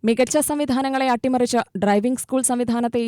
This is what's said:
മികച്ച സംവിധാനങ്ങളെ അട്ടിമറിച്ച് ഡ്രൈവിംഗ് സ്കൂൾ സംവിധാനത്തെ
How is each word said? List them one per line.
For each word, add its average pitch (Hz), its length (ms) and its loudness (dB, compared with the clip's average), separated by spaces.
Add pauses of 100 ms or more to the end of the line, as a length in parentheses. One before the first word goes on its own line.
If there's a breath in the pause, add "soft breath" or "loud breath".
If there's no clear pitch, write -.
മികച്ച 247 300 2 (100)
സംവിധാനങ്ങളെ 269 640 -2
അട്ടിമറിച്ച് 247 460 0 (240)
ഡ്രൈവിംഗ് 208 400 2
സ്കൂൾ 262 260 -2
സംവിധാനത്തെ 240 580 -2